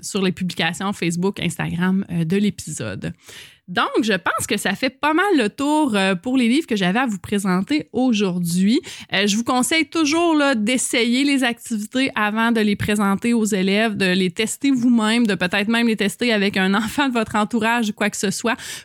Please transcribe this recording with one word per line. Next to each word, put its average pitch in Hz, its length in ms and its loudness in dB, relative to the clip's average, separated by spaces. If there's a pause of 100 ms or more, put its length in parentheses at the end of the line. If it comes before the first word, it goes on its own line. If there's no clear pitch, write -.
sur 196 200 -4
les 185 100 0
publications 180 600 -4
Facebook, 175 480 -2
Instagram, 175 680 -2
euh, 170 140 -2
de 165 120 0
l'épisode. 156 760 -4 (560)
Donc, 277 340 0
je 214 120 2
pense 330 340 -2
que 208 80 0
ça 190 180 -2
fait 262 160 -2
pas 302 240 -2
mal 359 100 2 (120)
le 220 120 2
tour, 285 460 0
euh, 196 220 2
pour 254 200 -2
les 247 120 4
livres 294 180 2
que 247 80 -2
j'avais 196 240 0
à 269 80 0
vous 208 140 -4
présenter 196 720 -2
aujourd'hui. 202 880 2 (320)
Euh, 196 160 2
je 196 80 0
vous 233 80 -2
conseille 269 440 0
toujours, 330 460 2
là, 277 220 4
d'essayer 240 640 0
les 277 220 2
activités 233 720 -2
avant 220 340 0
de 226 100 2
les 208 140 2
présenter 208 580 0
aux 226 120 2
élèves, 202 520 0
de 196 100 0
les 180 260 2
tester 226 400 -2
vous-même, 233 520 4
de 202 120 0
peut-être 196 320 0
même 233 180 2
les 220 80 2
tester 214 380 0
avec 202 240 0
un 190 180 2
<laughs> 214 80 2
enfant 277 260 0
de 254 40 -2
votre 226 240 -2
entourage 220 540 0
ou - 20 -4
quoi 208 180 -2
que - 60 -12
ce 196 160 -2
soit, 233 240 -2 (280)